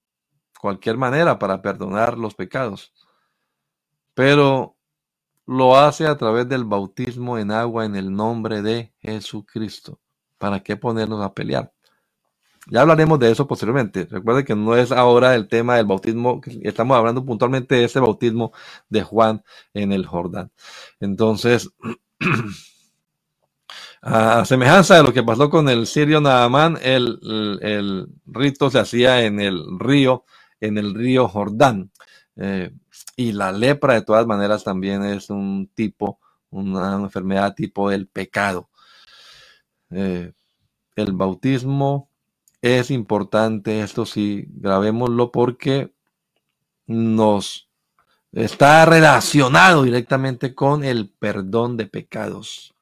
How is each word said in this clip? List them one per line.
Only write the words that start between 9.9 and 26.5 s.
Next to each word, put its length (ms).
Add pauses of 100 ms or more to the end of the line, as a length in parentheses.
¿Para 220
qué 160
ponernos 480
a 80
pelear? 400 (960)
Ya 120
hablaremos 360
de 120
eso 160
posteriormente. 640
Recuerde 340
que 100
no 220
es 160
ahora 420
el 140
tema 280
del 100
bautismo, 540
que 240
estamos 320
hablando 280
puntualmente 520
de 80
ese 160
bautismo 520 (380)
de 120
Juan 400 (300)
en 200
el 140
Jordán. 460 (480)
Entonces, 680 (500)
<clears throat> 1800
a 420
semejanza 520
de 60
lo 120
que 80
pasó 280
con 180
el 180
sirio 340
Naamán, 640